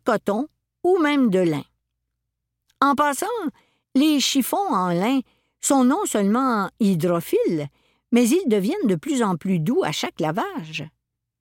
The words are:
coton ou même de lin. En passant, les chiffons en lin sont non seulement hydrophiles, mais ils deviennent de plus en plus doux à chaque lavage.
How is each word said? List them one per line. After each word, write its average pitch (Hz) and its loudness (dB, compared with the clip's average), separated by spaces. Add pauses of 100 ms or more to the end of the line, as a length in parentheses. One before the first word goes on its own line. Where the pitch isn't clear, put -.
coton 226 -2 (340)
ou 370 2
même 294 2
de 185 2
lin. 156 0 (1160)
En 277 2
passant, 294 0 (680)
les 294 2
chiffons - -2 (140)
en 185 0
lin 208 0 (400)
sont 269 2
non 320 2
seulement 220 0
hydrophiles, 175 0 (440)
mais 240 4
ils 339 0
deviennent 233 0
de 185 2
plus 262 -4
en 190 0
plus 190 -2
doux 226 0
à 151 -2
chaque - -8
lavage. 165 -6 (560)